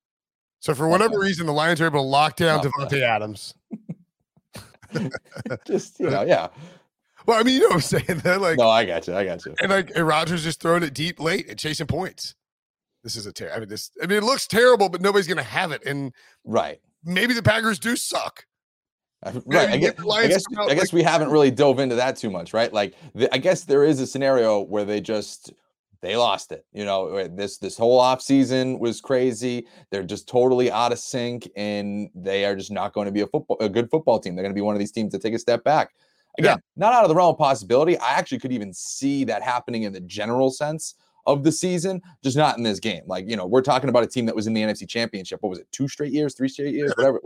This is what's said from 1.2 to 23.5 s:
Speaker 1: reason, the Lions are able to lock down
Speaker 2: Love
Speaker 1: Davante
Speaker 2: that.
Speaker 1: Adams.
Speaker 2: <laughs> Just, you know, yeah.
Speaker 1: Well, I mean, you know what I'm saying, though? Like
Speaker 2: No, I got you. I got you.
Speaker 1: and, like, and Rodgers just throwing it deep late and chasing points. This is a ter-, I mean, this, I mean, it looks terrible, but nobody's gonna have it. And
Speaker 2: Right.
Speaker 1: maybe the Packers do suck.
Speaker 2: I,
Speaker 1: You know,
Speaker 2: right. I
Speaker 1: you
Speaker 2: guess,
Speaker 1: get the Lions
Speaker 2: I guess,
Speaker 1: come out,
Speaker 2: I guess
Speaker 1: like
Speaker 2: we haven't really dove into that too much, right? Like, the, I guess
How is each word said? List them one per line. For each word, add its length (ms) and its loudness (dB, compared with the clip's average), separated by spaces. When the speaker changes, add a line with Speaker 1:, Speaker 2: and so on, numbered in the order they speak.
Speaker 1:
reason, 200 -2
the 60 -2
Lions 280 2
are 60 2
able 120 0
to 80 -2
lock 280 2
down 220 4
Speaker 2:
Love 100 0
Speaker 1:
Davante 240 -4
Speaker 2:
that. 120 0
Speaker 1:
Adams. 520 -2
Speaker 2:
<laughs> 720 -8
Just, 340 -6
you 100 -2
know, 140 0
yeah. 240 2
Speaker 1:
Well, 140 4
I 40 4
mean, 120 4
you 60 4
know 60 8
what 80 6
I'm 60 2
saying, 420 -2
though? 140 2
Like 200 2
Speaker 2:
No, 120 6
I 160 6
got 220 -4
you. 80 -4
I 100 0
got 200 -8
you. 160 -12
Speaker 1:
and, 100 0
like, 240 0
and 100 0
Rodgers 380 0
just 180 -6
throwing 220 2
it 100 -6
deep 260 -6
late 300 -2
and 80 -14
chasing 300 -6
points. 480 -8
This 120 -10
is 100 -10
a 80 -14
ter-, 180 -12
I 80 -8
mean, 100 -12
this, 220 -12
I 60 -6
mean, 120 2
it 40 -2
looks 240 0
terrible, 420 6
but 120 -6
nobody's 260 4
gonna 160 -4
have 280 -4
it. 140 -8
And 280 -4
Speaker 2:
Right. 360 -2
Speaker 1:
maybe 300 0
the 100 -2
Packers 360 2
do 160 -2
suck. 500 -8
Speaker 2:
I, 80 -10
Speaker 1:
You 140 -10
know, 120 2
Speaker 2:
right. 120 4
I 40 0
Speaker 1:
you 60 0
Speaker 2:
guess, 120 4
Speaker 1:
get 60 -14
the 100 -8
Lions 180 2
Speaker 2:
I 40 4
guess, 180 2
Speaker 1:
come 120 -10
out, 120 0
Speaker 2:
I 40 4
guess 100 2
Speaker 1:
like 80 -6
Speaker 2:
we 100 4
haven't 260 2
really 220 6
dove 280 4
into 160 0
that 200 0
too 160 -6
much, 220 -10
right? 200 0
Like, 220 -2
the, 180 2
I 40 0
guess 260 0